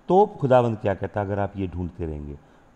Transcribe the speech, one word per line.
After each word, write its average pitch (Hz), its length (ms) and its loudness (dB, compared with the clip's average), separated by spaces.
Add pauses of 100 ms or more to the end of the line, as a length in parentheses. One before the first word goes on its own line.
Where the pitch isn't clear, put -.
तो 190 180 6
खुदावंद 123 520 2
क्या 101 160 -2
कहता 95 260 -6
है, 101 60 0
अगर 98 140 -2
आप 98 180 -4
ये 98 100 -4
ढूंढते 87 380 -8
रहेंगे, 73 320 -10 (380)